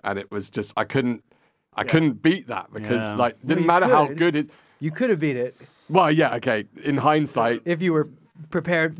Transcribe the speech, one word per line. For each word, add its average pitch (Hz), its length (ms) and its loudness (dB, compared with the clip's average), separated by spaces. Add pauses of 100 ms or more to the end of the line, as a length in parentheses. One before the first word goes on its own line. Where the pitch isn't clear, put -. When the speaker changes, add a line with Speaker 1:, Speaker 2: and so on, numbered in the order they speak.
Speaker 1:
and 98 140 -2
it 98 120 -12
was 101 200 -8
just, - 260 -8
I 110 80 -2
couldn't, 123 400 -2 (500)
I 107 100 -4
Speaker 2:
Yeah. - 60 -10
Speaker 1:
couldn't 156 320 2
beat 160 260 0
that 101 260 -8
because, 110 280 -2
Speaker 3:
Yeah. 104 120 -4
Speaker 1:
like, 120 260 -2
didn't 160 260 0
Speaker 4:
Well, 170 120 6
you - 20 4
Speaker 1:
matter 190 140 2
how 151 140 6
Speaker 4:
could. 151 100 -8
Speaker 1:
good 170 180 2
it 151 140 -2 (300)
Speaker 4:
You 156 100 -4
could 240 180 -2
have 175 120 2
beat 143 160 -2
it. 123 200 -6 (320)
Speaker 1:
Well, 165 220 4
yeah, 151 260 2
okay. 113 280 -2 (200)
In 143 140 0
hindsight, 127 640 0
Speaker 4:
If 175 160 -2
you 175 140 0
were 151 140 0 (420)
prepared, 165 500 -2